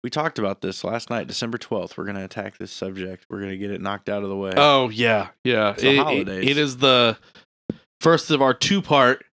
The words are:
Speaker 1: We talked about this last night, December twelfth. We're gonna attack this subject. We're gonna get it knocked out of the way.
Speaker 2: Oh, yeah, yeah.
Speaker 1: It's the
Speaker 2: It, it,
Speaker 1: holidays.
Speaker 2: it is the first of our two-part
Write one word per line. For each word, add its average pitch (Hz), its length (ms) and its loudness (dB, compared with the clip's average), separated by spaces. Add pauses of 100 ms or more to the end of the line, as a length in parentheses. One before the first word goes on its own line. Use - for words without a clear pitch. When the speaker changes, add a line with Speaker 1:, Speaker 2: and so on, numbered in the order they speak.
Speaker 1:
We 127 60 -8
talked 151 280 -2
about 98 220 -2
this - 240 -6
last 110 260 -6
night, 110 160 -4
December 117 320 -6
twelfth. 92 400 -6
We're 92 80 -8
gonna 98 180 -8
attack 101 340 -12
this 98 120 -12
subject. 95 580 -10
We're 98 120 -10
gonna 95 160 -8
get 101 160 -8
it 98 80 -8
knocked 98 280 -6
out 101 140 -2
of 98 60 -6
the 98 80 -4
way. 98 200 -4
Speaker 2:
Oh, 139 340 4
yeah, 110 400 0 (120)
yeah. 110 300 2
Speaker 1:
It's 104 100 -6
the 131 60 4
Speaker 2:
It, 139 60 6
it, 139 40 6
Speaker 1:
holidays. 139 520 0
Speaker 2:
it 143 60 0
is 143 200 0
the 123 420 4 (840)
first 160 300 2
of 143 100 2
our 131 140 4
two-part 139 720 2 (160)